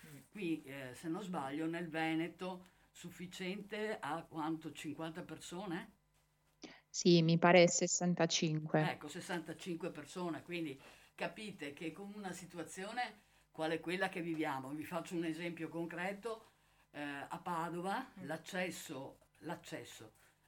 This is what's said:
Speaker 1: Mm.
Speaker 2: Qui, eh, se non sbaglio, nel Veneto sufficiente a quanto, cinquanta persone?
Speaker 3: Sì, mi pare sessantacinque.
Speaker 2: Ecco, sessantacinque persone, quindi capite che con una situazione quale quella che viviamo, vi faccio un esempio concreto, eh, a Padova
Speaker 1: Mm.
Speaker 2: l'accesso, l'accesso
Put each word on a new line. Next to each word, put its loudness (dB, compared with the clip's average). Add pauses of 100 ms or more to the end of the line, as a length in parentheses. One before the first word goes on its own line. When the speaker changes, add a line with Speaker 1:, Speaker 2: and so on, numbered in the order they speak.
Speaker 1:
Mm. -16 (120)
Speaker 2:
Qui, -2
eh, -8
se -6
non -2
sbaglio, -2
nel -2
Veneto 0 (240)
sufficiente -4
a -2
quanto, -2
cinquanta -6
persone? -6 (960)
Speaker 3:
Sì, 8
mi 8
pare 12
sessantacinque. 4
Speaker 2:
Ecco, -6
sessantacinque -6
persone, -4
quindi -4 (340)
capite -6
che -6
con -10
una -6
situazione -6 (260)
quale 0
quella 0
che -4
viviamo, 0
vi -4
faccio -4
un 2
esempio -2
concreto, -4 (400)
eh, -8
a -6
Padova -2 (120)
Speaker 1:
Mm. -10
Speaker 2:
l'accesso, -4 (220)
l'accesso -8 (340)